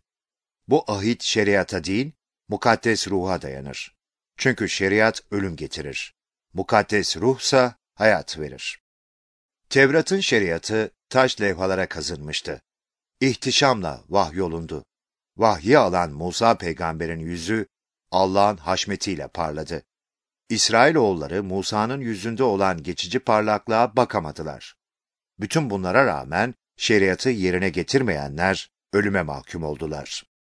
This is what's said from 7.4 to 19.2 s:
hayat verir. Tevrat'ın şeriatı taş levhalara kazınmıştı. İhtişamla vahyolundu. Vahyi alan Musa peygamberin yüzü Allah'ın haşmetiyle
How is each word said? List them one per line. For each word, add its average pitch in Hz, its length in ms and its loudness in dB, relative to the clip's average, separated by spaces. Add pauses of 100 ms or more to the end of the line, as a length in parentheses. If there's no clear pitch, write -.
hayat 101 440 0
verir. 67 420 -10 (880)
Tevrat'ın 151 500 4
şeriatı 107 720 0 (180)
taş 127 320 2
levhalara 95 480 0
kazınmıştı. 76 720 -8 (600)
İhtişamla 120 880 0
vahyolundu. 82 760 -2 (520)
Vahyi 104 400 4
alan 90 340 2
Musa 87 460 0
peygamberin 82 600 -6
yüzü 87 480 -4 (440)
Allah'ın 95 460 2
haşmetiyle 90 680 -4